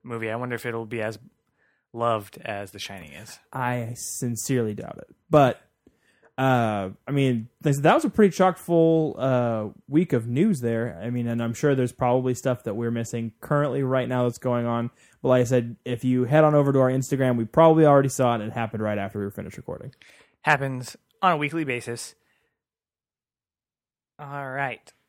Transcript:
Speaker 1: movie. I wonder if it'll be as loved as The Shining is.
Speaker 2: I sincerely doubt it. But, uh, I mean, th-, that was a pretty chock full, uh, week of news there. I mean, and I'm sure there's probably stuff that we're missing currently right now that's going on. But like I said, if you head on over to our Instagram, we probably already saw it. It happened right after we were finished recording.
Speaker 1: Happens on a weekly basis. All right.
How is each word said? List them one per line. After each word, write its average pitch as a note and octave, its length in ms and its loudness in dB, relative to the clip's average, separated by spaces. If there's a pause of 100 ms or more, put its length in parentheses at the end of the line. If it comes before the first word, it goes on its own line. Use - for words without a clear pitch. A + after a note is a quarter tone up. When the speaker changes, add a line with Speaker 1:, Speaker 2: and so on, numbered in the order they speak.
Speaker 1:
movie. A2+ 260 -8
I A2 60 -4
wonder B2 200 -6
if A2+ 100 -10
it'll A2+ 200 -6
be A2+ 160 -8
as G#2+ 160 -6 (760)
loved A2+ 500 -4
as G2+ 280 -10
The G2+ 80 -18
Shining E2+ 340 -14
is. - 260 -20 (140)
Speaker 2:
I B2 420 -4
sincerely A#2+ 800 -4
doubt - 240 -12
it. - 180 -20 (140)
But, C#3 320 6 (760)
uh, A#2 520 0 (180)
I C#3 40 -8
mean, B2+ 360 0 (160)
th-, C#3 180 0
that E3 140 6
was E4 80 0
a C4 60 0
pretty G3+ 260 4
chock F#3 220 2
full, E3 600 2
uh, A#2+ 500 0 (200)
week D#3+ 240 0
of A#2 160 0
news D3+ 320 0
there. A2+ 420 -4
I A2+ 80 -6
mean, A#2+ 180 -4
and A#2 140 -2
I'm A#2 120 -4
sure C#3+ 220 0
there's B2+ 180 -2
probably B2+ 400 0
stuff B2 300 -4
that G#2 120 -6
we're A#2 160 -4
missing A#2 480 -6
currently C#3+ 440 0
right B2+ 260 0
now B2+ 140 0
that's A#2+ 160 -2
going A#2+ 260 -2
on. A#2 240 -2 (320)
But C3 80 0
like B2+ 120 6
I A#2+ 40 2
said, A#2 400 0
if B2 180 -6
you B2+ 220 2
head D3+ 180 6
on D3+ 120 6
over C#3 180 4
to C3+ 60 4
our C3 120 4
Instagram, C3 460 0
we A2+ 80 -2
probably D#3+ 400 6
already C#3 240 6
saw B2 260 0
it. A2 60 -6
It G#2+ 100 -8
happened A2 320 -6
right G#2 140 -2
after G2 220 -6
we G2+ 60 -4
were G2+ 60 -8
finished - 260 -14
recording. - 360 -14 (500)
Speaker 1:
Happens C3+ 520 -2 (260)
on F#3 120 4
a D#3 40 0
weekly D3 280 -4
basis. A#2+ 500 -8 (2000)
All C#3 320 -10
right. C3 440 -8 (160)